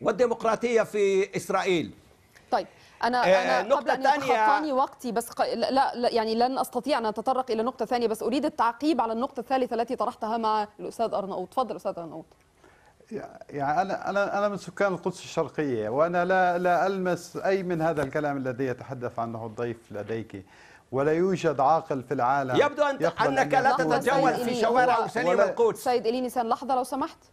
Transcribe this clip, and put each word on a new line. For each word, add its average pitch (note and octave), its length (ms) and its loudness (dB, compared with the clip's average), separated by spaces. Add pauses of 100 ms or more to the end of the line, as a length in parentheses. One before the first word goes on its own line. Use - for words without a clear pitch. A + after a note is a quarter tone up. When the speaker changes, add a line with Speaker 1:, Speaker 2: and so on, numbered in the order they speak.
Speaker 1:
والديمقراطية A3+ 800 2
في G3 560 2
إسرائيل. F3+ 540 0 (600)
Speaker 2:
طيب، - 160 0 (360)
أنا، A#3+ 220 2
Speaker 1:
آه، - 20 4
Speaker 2:
أنا F#3 320 4
قبل G3 100 -4
Speaker 1:
نقطة C4+ 240 2
Speaker 2:
أن C4 100 -2
Speaker 1:
تانية. C4+ 220 2
Speaker 2:
يتخطاني C4+ 480 2
وقتي، B3+ 380 -2
بس A#3 180 -4
ق-، - 120 -6
لا، A#3 540 0
لا، A#3+ 180 0
يعني A3 220 0
لن B3+ 240 2
أستطيع C4 380 -2
أن A3+ 80 -2
أتطرق A#3+ 460 -2
إلى A3 120 0
نقطة A#3+ 220 -2
ثانية، A#3+ 220 0
بس G#3+ 160 -2
أريد B3 220 0
التعقيب B3 560 0
على A3+ 120 -2
النقطة A3+ 260 -4
الثالثة B3 340 -2
التي A#3 220 -2
طرحتها A3 420 -4
مع G#3+ 300 0 (120)
الأستاذ F#3 340 -4
أرناؤوط. F#3 360 -6
تفضل A#3 260 -2
أستاذ F#3 220 -6
أرناؤوط. E3 280 -12 (1200)
Speaker 3:
يعني C#3+ 320 0
أنا، F#3+ 280 -4
أنا، G3 280 0
أنا G#3 100 0
من G3+ 100 -4
سكان F#3+ 360 -2
القدس F3 260 -4
الشرقية، B2+ 680 -2
وأنا F3 360 2
لا، F3+ 320 2
لا F3+ 300 2
ألمس F3+ 500 -2
أي F#3+ 260 0
من F3 180 -2
هذا D#3+ 220 0
الكلام C#3+ 340 -2
الذي C3 280 -4
يتحدث B2 540 -6
عنه A2+ 260 -6
الضيف A#2 320 -6 (140)
لديك، G#2 540 -8 (460)
ولا C#3 200 2
يوجد E3 480 2
عاقل C#3+ 440 2
في D3 100 -8
العالم C3 420 0
Speaker 1:
يبدو C#4+ 280 2
أن، C#4 180 0
Speaker 3:
يقبل G3+ 260 0
Speaker 1:
أنك C4+ 260 0
Speaker 3:
أن C4+ 100 4
Speaker 1:
لا C4+ 60 4
Speaker 3:
يكون B3 300 2
Speaker 1:
تتجول C4+ 340 2
في B3 100 -2
Speaker 2:
سيد A#3 180 -2
Speaker 1:
شوارع A#3+ 320 4
Speaker 2:
إلي، B3 80 2
Speaker 1:
أورشليم E3 260 -2
Speaker 3:
ولا F#3+ 220 4
Speaker 1:
القدس. G#3+ 340 0
Speaker 2:
سيد B3 240 0
إلي B3 140 0
نيسان، A#3+ 280 -2
لحظة C4 260 0
لو B3+ 80 0
سمحت، C#4+ 340 -6 (160)